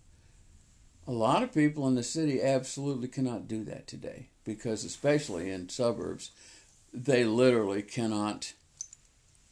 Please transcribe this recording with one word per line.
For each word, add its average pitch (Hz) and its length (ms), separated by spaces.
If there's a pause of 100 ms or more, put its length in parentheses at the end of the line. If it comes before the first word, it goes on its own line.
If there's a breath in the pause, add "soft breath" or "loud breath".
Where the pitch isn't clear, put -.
(1080 soft breath)
A 135 40
lot 123 300
of 254 100
people 147 360
in 131 80
the 120 80
city 151 380
absolutely 135 680
cannot 120 400
do 110 160
that - 240
today - 420 (140)
because, 110 420
especially 135 640
in 92 180
suburbs, 95 640 (640 loud breath)
they 123 300
literally 110 580
cannot 107 720 (1000)